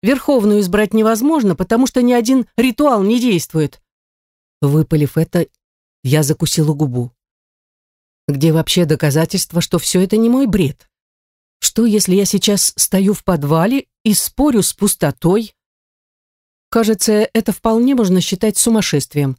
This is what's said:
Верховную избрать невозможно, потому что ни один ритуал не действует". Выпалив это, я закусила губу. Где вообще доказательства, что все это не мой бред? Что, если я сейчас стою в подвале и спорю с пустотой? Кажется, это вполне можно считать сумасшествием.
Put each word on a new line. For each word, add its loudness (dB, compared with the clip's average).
Верховную 2
избрать -2
невозможно, 0
потому 0
что -2
ни 2
один 0
ритуал 0
не 0
действует". -2
Выпалив 0
это, -2
я 0
закусила 0
губу. -4
Где 0
вообще 0
доказательства, -2
что -2
все -2
это 0
не 2
мой 2
бред? -2
Что, -2
если 2
я 2
сейчас 0
стою 0
в -6
подвале 0
и 2
спорю 0
с -2
пустотой? -2
Кажется, 0
это -2
вполне 0
можно 2
считать -2
сумасшествием. -2